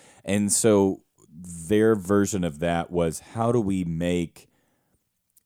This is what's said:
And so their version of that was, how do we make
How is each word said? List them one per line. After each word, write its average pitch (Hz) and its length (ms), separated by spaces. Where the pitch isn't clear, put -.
And 101 280
so 98 500
their 90 640
version 101 480
of 78 160
that 85 320
was, 85 300
how 113 320
do 120 80
we 95 240
make 85 640